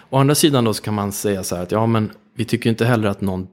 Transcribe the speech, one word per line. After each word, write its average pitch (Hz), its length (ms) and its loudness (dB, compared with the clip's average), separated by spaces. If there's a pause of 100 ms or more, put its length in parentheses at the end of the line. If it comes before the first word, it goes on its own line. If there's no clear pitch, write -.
å 131 80 -2
andra 139 180 4
sidan 139 280 4
då 110 100 2
så - 100 -10
kan 107 100 -4
man 101 180 -2
säga 101 320 -2
så 92 120 -6
här 90 80 -4
att, 87 80 -8
ja, 107 140 2
men 113 260 0 (240)
vi 113 100 -4
tycker 117 240 -2
inte 113 160 0
heller 113 220 2
att 98 140 -4
någon 95 320 -4